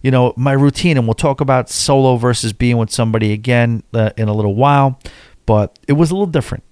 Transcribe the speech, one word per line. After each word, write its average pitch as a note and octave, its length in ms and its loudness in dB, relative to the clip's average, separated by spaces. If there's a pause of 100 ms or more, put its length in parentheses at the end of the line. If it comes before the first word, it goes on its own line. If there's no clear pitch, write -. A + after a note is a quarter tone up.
you C3 100 -2
know, B2 240 2
my C3+ 160 -2
routine, C#3+ 460 2
and A#2 100 0
we'll A2+ 60 0
talk C#3 260 -2
about C3+ 300 0
solo C3 480 2
versus A#2 340 0
being A#2+ 240 0
with A2+ 160 -2
somebody A2 400 0
again, A#2 520 0 (100)
uh, A2 240 0
in A2 100 -2
a G#2 60 -2
little G#2 220 -2
while, C#3 440 2 (460)
but G#2+ 420 0
it C#3+ 60 2
was D#3 180 2
a F#3 40 -2
little G3 120 -2
different. - 440 -6